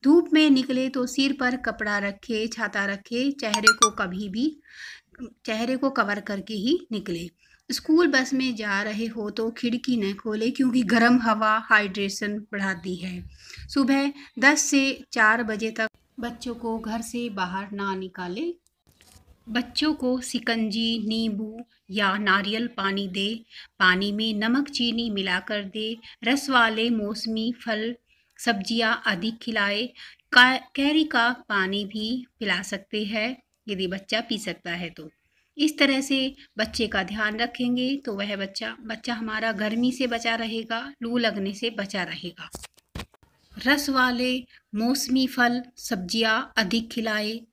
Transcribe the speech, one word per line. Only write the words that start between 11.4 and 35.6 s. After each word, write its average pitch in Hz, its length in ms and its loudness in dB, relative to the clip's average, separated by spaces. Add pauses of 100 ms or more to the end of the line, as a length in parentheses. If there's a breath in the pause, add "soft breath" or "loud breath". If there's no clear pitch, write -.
हाइड्रेशन 208 800 2
बढ़ाती 190 580 -4
है। 180 320 -10 (400 loud breath)
सुबह 277 440 2 (260 loud breath)
दस 285 220 6
से 269 520 2
चार 226 300 4
बजे 220 280 -4
तक 220 180 -2 (320)
बच्चों 233 340 -8
को 226 240 -6
घर 226 220 -6
से 240 280 -6
बाहर 196 440 -6
ना 196 220 -2
निकाले। 190 600 -6 (920)
बच्चों 247 460 0
को 254 260 0
शिकंजी, 226 880 -2
नींबू 220 560 -4 (260)
या 202 280 2
नारियल 202 480 2
पानी 196 420 -2
दे, 196 360 -4 (340 loud breath)
पानी 190 340 4
में 220 220 -2
नमक 240 340 2
चीनी 233 420 -2
मिलाकर 196 540 -2
दे, 220 320 -6 (280 loud breath)
रस 277 260 0
वाले 226 400 4
मौसमी 220 600 -2
फल 226 440 -4 (420)
सब्जियां 226 560 0 (120)
अधिक 220 320 -2
खिलाए, 208 480 0 (460 loud breath)
का-, 254 280 8 (140)
कैरी 302 300 4
का 247 320 2 (120)
पानी 196 360 0
भी 220 420 -6 (120)
पिला 196 240 -2
सकते 202 420 -6
हैं 226 380 -4 (260)
यदि 190 180 -2
बच्चा 190 340 -4
पी 233 180 -4
सकता 175 340 -8
है 175 180 -8
तो। 156 200 -18 (480)
इस 302 200 2